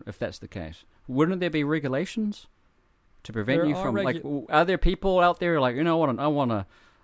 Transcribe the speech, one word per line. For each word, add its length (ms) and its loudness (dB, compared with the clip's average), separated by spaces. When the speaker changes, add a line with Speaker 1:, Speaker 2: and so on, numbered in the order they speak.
Speaker 1:
If 140 -12
that's 200 -8
the 100 -16
case, 340 -12
wouldn't 320 0
there 100 -2
be 140 0
regulations 840 -4
to 100 -14
prevent 280 0
Speaker 2:
There 80 2
Speaker 1:
you 60 0
Speaker 2:
are 80 -4
Speaker 1:
from, 120 -2
like, 220 0
Speaker 2:
regu- 60 -12
Speaker 1:
w-, 260 -6
are 160 4
there 120 2
people 440 2
out 180 4
there 220 2
like, 160 2
"You 60 0
know 140 2
what, 220 2
I 80 -2
wanna, 400 0